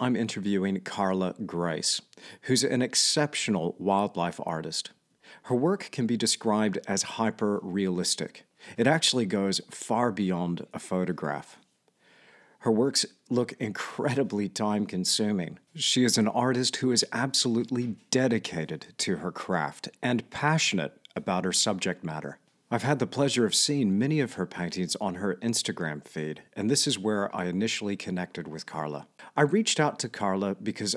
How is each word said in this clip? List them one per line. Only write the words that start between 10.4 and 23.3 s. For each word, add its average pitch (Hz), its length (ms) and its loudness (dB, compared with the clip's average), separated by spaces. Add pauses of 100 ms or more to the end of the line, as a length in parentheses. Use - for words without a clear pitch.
a - 60 -8
photograph. 82 800 -4 (1000)
Her 113 100 2
works 127 340 4 (240)
look 120 260 0
incredibly 107 920 -2
time-consuming. 101 1120 0 (160)
She 127 300 2
is 117 120 4
an 107 120 4
artist 123 480 0
who 127 160 2
is 117 200 4
absolutely 120 840 0 (140)
dedicated 98 880 0
to 95 180 0
her 87 160 -4
craft 78 560 -2 (140)
and 120 280 0
passionate 143 680 0 (180)
about 92 280 -2
her 90 80 0
subject 95 520 0
matter. 78 340 -8 (320)
I've 117 120 0
had 135 160 2
the 123 80 0
pleasure 120 400 2